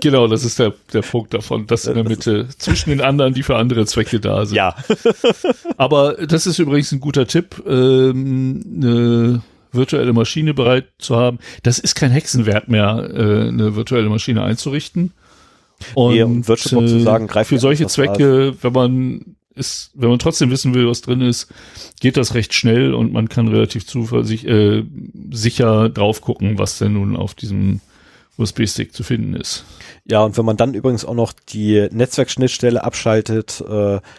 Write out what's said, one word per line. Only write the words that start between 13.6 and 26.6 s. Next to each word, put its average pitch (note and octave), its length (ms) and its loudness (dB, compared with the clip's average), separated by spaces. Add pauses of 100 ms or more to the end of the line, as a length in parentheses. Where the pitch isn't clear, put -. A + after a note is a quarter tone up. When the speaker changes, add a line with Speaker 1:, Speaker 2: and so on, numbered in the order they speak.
Speaker 1:
virtuelle A2 320 0
Maschine G#2+ 340 0
einzurichten. D3 680 -4 (840)
Und, B2 200 4
Speaker 2:
Nee, A2+ 80 6
um A#2+ 260 0
VirtualBox A#2 420 2
zu A#2 60 4
Speaker 1:
äh, A#2 60 4
Speaker 2:
sagen, A2 240 2
greif G#2+ 220 0
Speaker 1:
für C#3+ 80 2
Speaker 2:
dir A#2 40 0
Speaker 1:
solche C#3+ 240 2
Speaker 2:
an, - 20 2
was - 80 -4
da C#3+ 100 2
ist. - 80 0
Speaker 1:
Zwecke, C3+ 500 4
wenn B2 100 0
man B2+ 640 -2 (180)
ist, - 400 -10
wenn A#2+ 160 0
man B2 80 4
trotzdem D3+ 320 0
wissen B2+ 240 0
will, B2 120 2
was A#2+ 140 -2
drin B2+ 220 -2
ist, B2 280 -2 (500)
geht B2 180 2
das B2 160 0
recht A2+ 180 -2
schnell B2+ 400 2
und A#2 200 0
man A2+ 180 0
kann A2+ 180 0
relativ A2 380 0
zuversicht-, A2+ 580 -4
äh, G#2+ 400 2 (460)
sicher A2+ 580 2
drauf G#2+ 320 0
gucken, G#2 380 -2
was G2 200 -4